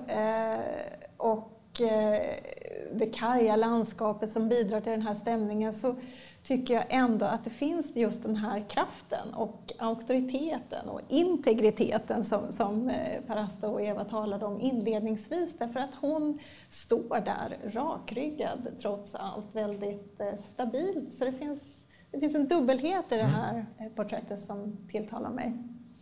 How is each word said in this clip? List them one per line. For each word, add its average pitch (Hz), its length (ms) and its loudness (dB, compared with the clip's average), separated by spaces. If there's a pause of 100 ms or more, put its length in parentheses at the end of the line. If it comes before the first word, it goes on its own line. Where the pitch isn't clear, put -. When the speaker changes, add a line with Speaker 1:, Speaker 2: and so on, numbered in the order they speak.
Speaker 1:
eh, 220 520 0 (580)
och, - 640 0
eh, 214 540 4 (580)
det 220 120 2
karga 226 500 4
landskapet 220 760 2
som 220 200 2
bidrar 220 320 4
till 226 100 -2
den 220 100 0
här 214 140 0
stämningen, 214 580 0
så 247 220 0 (480)
tycker 254 300 2
jag 233 160 4
ändå 233 360 4
att 175 180 0
det 233 60 -4
finns 311 460 -2
just 220 280 2
den 220 120 0
här 208 340 -2
kraften - 640 -2
och - 460 -4
auktoriteten 254 1080 -2
och - 180 -8
integriteten 220 1160 4
som, 202 280 0
som, 214 380 0
eh, - 380 -2
Parasta 214 420 -2
och 208 120 -2
Eva 208 220 -2
talade 214 420 -2
om 202 160 -4
inledningsvis, 226 960 0
därför 233 220 -4
att 277 220 -4
hon 302 380 0 (300)
står 233 560 0
där - 320 -4 (140)
rakryggad, 247 960 -4 (140)
trots 202 340 -6
allt 196 400 -8
väldigt, 202 640 -6
eh, 202 120 -4 (200)
stabilt. 262 600 -2
Så - 120 -2
det 262 80 0
finns, 294 280 -6 (500)
det 277 80 -4
finns 294 160 2
en 294 120 4
dubbelhet 311 640 4
i 247 40 2
det 220 60 4
Speaker 2:
Mm. 220 120 6
Speaker 1:
här, 233 320 -2 (140)
eh, 220 160 -8
porträttet 208 460 -4
som 208 360 -8 (140)
tilltalar - 380 -4
mig. - 240 -2 (480)